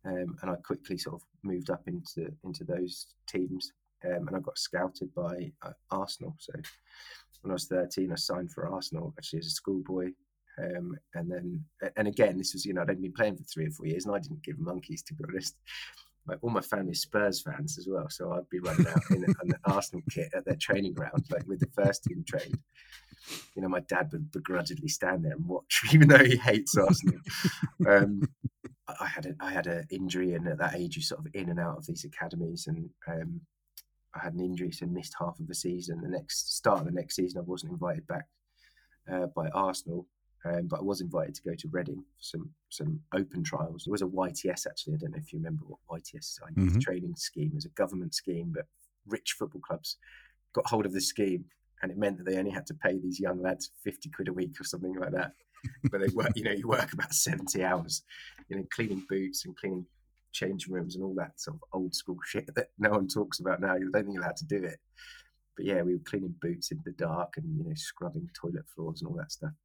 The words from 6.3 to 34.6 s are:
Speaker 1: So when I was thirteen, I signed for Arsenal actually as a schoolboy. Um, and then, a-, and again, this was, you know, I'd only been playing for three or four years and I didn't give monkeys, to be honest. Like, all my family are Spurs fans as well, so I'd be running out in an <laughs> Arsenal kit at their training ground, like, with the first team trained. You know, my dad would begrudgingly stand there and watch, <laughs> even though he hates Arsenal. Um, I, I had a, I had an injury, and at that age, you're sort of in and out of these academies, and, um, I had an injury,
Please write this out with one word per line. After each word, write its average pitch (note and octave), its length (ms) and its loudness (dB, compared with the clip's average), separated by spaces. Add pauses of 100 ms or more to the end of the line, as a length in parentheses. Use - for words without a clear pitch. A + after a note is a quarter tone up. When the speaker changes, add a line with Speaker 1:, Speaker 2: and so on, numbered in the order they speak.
Speaker 1:
So - 160 -14 (880)
when - 80 -6
I F#2+ 40 0
was F#2 120 -4
thirteen, F2+ 460 0
I E2+ 40 -2
signed F2 360 -2
for E2+ 160 -4
Arsenal E2 500 -6
actually - 220 -6
as E2 80 -6
a - 20 -6
schoolboy. F#2 600 -2 (480)
Um, E3+ 360 -4 (200)
and E3+ 160 -4
then, E3+ 340 -6 (160)
a-, G2+ 160 -4
and G#2+ 100 2
again, G#2 300 4
this F#2 160 -2
was, - 100 -6
you F#2+ 120 -2
know, F2+ 80 0
I'd E2 80 2
only F#2 100 0
been F2+ 120 -4
playing G2+ 240 2
for D#2+ 60 -14
three D#2+ 220 -4
or D#2 60 -2
four D#2+ 160 -8
years F2+ 180 -2
and G#3 100 0
I G3+ 40 0
didn't D3+ 240 -8
give D3+ 160 -8
monkeys, F3 440 -6
to - 120 -12
be D#3 120 -8
honest. - 280 -6 (720)
Like, F#2 140 -4
all A#2+ 80 0
my G#2+ 120 4
family F#2+ 320 0
are - 20 -4
Spurs G#2 480 2
fans - 340 -6
as F2+ 100 -8
well, E2+ 220 -2
so F2 220 -6
I'd - 180 -4
be - 100 -2
running - 280 6
out - 240 2
in F#3 140 4
an G3 100 6 (160)
<laughs> - 140 0
Arsenal F#3+ 440 2
kit - 260 -4
at F3+ 80 0
their F2 120 2
training - 380 0
ground, - 360 0
like, - 160 0
with F#3 140 -4
the D#3 160 4
first - 280 4
team E3+ 240 -2
trained. - 300 -2 (1000)
You - 60 -4
know, - 80 0
my F2+ 120 2
dad F3+ 300 0
would D#3 200 -4
begrudgingly E3+ 560 -2
stand E3+ 360 2
there D3+ 100 0
and D#3+ 120 -2
watch, - 420 0
<laughs> - 60 10
even D#3 140 12
though C#3 160 12
he B2 120 10
hates A2 400 4
Arsenal. G2+ 440 6 (680)
Um, G2+ 360 8 (640)
I, - 140 -8
I - 40 -2
had - 220 -4
a, - 120 -6
I - 120 -4
had F2 160 0
an E2+ 240 -2
injury, F#2 420 2
and E2+ 140 0
at D#2 100 2
that E2 160 2
age, F2 220 -2
you're D#2 80 -4
sort - 160 -2
of D#3 160 -8
in G2 140 -2
and E2+ 100 0
out E2+ 180 -2
of - 80 -12
these E2+ 200 -6
academies, E2+ 600 -4
and, E2 240 -4 (180)
um, E2 320 -4 (760)
I - 80 -8
had E2 100 -4
an F2+ 100 -2
injury, F2+ 280 -2